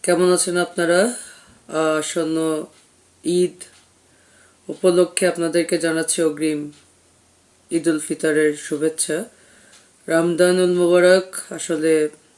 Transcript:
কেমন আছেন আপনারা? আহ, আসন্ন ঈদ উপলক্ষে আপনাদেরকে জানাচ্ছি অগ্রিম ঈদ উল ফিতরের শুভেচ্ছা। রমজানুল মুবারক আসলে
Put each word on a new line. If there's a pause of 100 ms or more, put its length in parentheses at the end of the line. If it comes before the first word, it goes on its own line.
কেমন
আছেন
আপনারা?
আহ,
আসন্ন (600)
ঈদ (1040)
উপলক্ষে
আপনাদেরকে
জানাচ্ছি
অগ্রিম (1000)
ঈদ
উল
ফিতরের
শুভেচ্ছা। (840)
রমজানুল
মুবারক
আসলে (280)